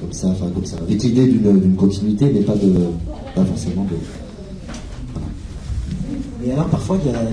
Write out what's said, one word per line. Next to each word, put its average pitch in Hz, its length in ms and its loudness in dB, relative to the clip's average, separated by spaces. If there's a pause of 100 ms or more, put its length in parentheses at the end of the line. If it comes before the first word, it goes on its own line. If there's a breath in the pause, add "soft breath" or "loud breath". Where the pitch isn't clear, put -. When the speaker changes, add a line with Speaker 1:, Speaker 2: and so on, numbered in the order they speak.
Speaker 1:
comme - 120 -8
ça, - 160 -2
enfin, 87 260 0
comme 92 100 -2
ça, 95 120 -6
avec 104 260 0
l'idée 123 240 4
d'une, 104 320 6
d'une 92 160 6
continuité, 104 580 2
mais 104 100 2
pas 104 120 2
de, 98 160 4 (640)
pas 92 100 4
forcément 87 400 -2
de, 87 120 -2 (2500)
Speaker 2:
Et 127 60 0
alors, 156 140 0
parfois, - 360 0
il 135 80 0
y 117 40 -2
a, 117 40 -2 (140)